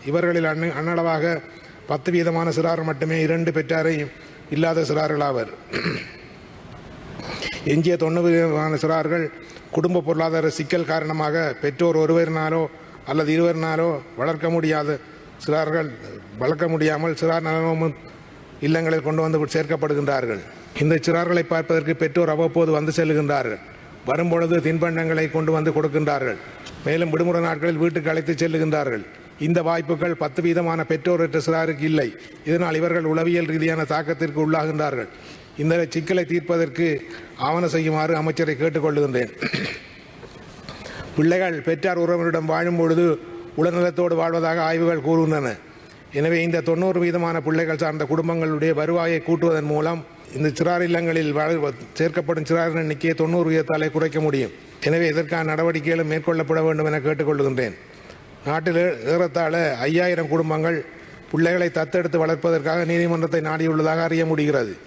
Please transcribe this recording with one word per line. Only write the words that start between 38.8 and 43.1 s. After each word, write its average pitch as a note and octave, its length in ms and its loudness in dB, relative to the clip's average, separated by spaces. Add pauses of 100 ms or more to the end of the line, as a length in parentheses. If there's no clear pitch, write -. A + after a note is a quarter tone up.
பிள்ளைகள் E3+ 460 2
பெற்றார் E3 380 0
உறவினரிடம் E3+ 460 0
வாழும் E3+ 320 0
பொழுது E3 420 4 (380)